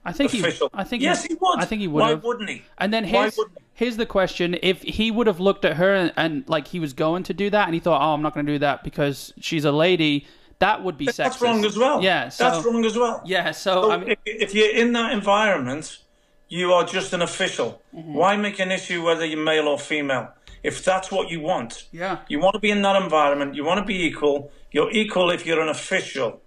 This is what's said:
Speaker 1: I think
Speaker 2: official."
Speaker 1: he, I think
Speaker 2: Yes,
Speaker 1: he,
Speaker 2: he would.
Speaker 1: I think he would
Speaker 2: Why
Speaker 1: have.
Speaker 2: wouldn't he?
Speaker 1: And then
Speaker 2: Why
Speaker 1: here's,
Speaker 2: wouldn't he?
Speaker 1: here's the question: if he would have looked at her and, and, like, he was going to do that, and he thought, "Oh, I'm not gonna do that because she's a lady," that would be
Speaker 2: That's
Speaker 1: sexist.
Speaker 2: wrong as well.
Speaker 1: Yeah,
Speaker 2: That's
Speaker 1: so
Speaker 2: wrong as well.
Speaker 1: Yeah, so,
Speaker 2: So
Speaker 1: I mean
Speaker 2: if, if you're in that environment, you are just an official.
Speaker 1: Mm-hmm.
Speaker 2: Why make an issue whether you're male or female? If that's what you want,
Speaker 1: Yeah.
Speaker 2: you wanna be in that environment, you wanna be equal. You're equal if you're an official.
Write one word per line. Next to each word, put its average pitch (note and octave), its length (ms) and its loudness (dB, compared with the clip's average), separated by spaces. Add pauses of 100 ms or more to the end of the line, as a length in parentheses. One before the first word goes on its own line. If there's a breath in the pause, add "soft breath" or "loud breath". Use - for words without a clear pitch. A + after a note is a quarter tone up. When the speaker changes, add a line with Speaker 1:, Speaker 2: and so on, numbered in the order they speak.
Speaker 1:
I F3 100 -8
think C#4 200 0
Speaker 2:
official." E3+ 400 -2
Speaker 1:
he, G#3 60 -6
I F#3+ 40 -4
think A#3+ 200 -4
Speaker 2:
Yes, E4+ 200 2
Speaker 1:
he, - 60 -10
Speaker 2:
he E4 100 -4
would. F4+ 200 2
Speaker 1:
I F3+ 60 0
think G#3+ 160 -4
he F#3+ 60 -4
would D3+ 140 2
Speaker 2:
Why - 80 4
Speaker 1:
have. D#3 140 0
Speaker 2:
wouldn't A#3 260 -4
he? A#2+ 140 -10 (160)
Speaker 1:
And G#3 120 0
then A3 120 0
Speaker 2:
Why A3 200 2
Speaker 1:
here's, G#3+ 140 -2
Speaker 2:
wouldn't - 220 -6
he? - 40 -20 (120)
Speaker 1:
here's A#3 220 -2
the A3 100 -2
question: F3 560 0
if F#3 180 0
he A3 300 -2
would G#3+ 160 2
have F3 120 0
looked G3 260 2
at D#3+ 120 2
her F#3+ 160 4
and, F3+ 240 2
and, D3+ 320 -2
like, D#3 180 0
he F3+ 120 -8
was D3 140 -4
going E3 300 0
to F#3 120 -6
do G3+ 160 0
that, G3+ 160 4
and E3 80 -2
he E3 40 -2
thought, D#3+ 220 2
"Oh, D#3 140 2
I'm D3 80 -2
not D3+ 100 0
gonna D3 180 -4
do D3 80 0
that C#3+ 240 0
because C#3+ 560 -4
she's - 260 -2
a D3 60 4
lady," D#3 540 2 (320 loud breath)
that F#3+ 260 2
would E3+ 140 -4
be C#3+ 80 -6
Speaker 2:
That's - 140 -2 (180)
Speaker 1:
sexist. - 40 -2
Speaker 2:
wrong A3+ 220 2
as G#3 140 0
well. C4 240 2
Speaker 1:
Yeah, E3+ 220 2
Speaker 2:
That's C3 140 -10
Speaker 1:
so B3 260 2
Speaker 2:
wrong A#3 200 2
as A3 140 0
well. A3+ 280 0
Speaker 1:
Yeah, E3+ 260 0
so, F#3 320 0
Speaker 2:
So G#3+ 80 4
Speaker 1:
I F3 60 2
mean F#3+ 120 -6
Speaker 2:
if, A3 160 0
if G#3+ 300 -4
you're G#3+ 200 4
in A#3+ 180 2
that A#3 180 0
environment, G3 880 0 (500)
you F3+ 240 2
are F3 100 6
just F#3 300 -4
an F3 80 -2
official. D#3+ 580 -2 (160)
Speaker 1:
Mm-hmm. D#3+ 200 -12
Speaker 2:
Why F#3 220 4
make G#3 200 -4
an F#3 140 -2
issue F3 320 -4
whether E3 200 2
you're D#3 200 -4
male D#3 240 2
or C#3+ 100 2
female? C#3 520 -4 (340 loud breath)
If D3 200 -4
that's F#3 280 0
what F#3 180 -2
you E3 120 -6
want, D3 500 -6
Speaker 1:
Yeah. F3 360 -6
Speaker 2:
you D3 120 -4
wanna G3 200 4
be G#3 120 2
in G3+ 100 2
that G3 180 4
environment, C#3+ 540 2
you C#3+ 100 -6
wanna F#3+ 220 0
be F#3+ 200 -4
equal. C#3+ 440 0 (220 loud breath)
You're D3 200 2
equal G#3 380 2
if E3+ 160 -2
you're D#3+ 160 0
an D#3 80 0
official. C#3 760 -4